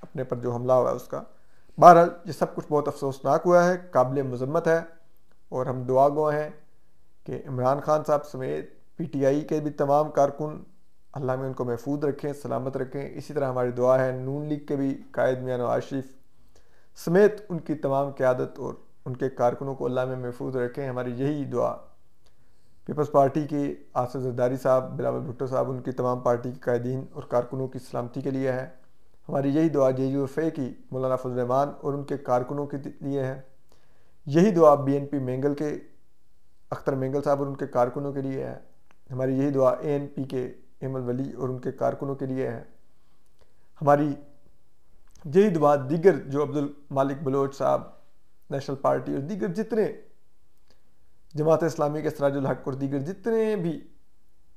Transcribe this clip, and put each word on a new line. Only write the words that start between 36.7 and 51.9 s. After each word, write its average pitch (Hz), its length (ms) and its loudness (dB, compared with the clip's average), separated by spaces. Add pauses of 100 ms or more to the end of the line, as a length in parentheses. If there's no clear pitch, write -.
अख्तर 139 240 -2
मेंगल 131 260 -2
साहब 143 180 2
और 143 80 -2
उनके 139 200 -6
कारकुनों 131 440 0
के 135 100 -4
लिए 135 220 -4
है। 123 180 -10 (480)
हमारी 131 280 0
यही 139 120 2
दुआ 131 320 4
एएनपी 143 440 -2
के 131 180 -4 (380)
एमल 131 200 -4
वली 127 300 -4
और 131 180 -4
उनके 127 240 -6
कारकुनों 139 420 -2
के 139 100 -6
लिए 131 220 -2
है। 120 180 -8 (1120)
हमारी 143 260 6 (1160)
यही 190 260 6
दुआ 151 280 6
दीगर 160 380 4
जो 139 260 -2
अब्दुल 139 320 -2 (180)
मालिक 139 320 0
बलोच 139 300 0
साहब, 135 360 0 (600)
नेशनल 139 260 -6
पार्टी 135 380 0
और 143 80 -4
दीगर 196 300 -4
जितने, 214 340 0 (1500)
जमात 156 280 4
इस्लामी 151 400 0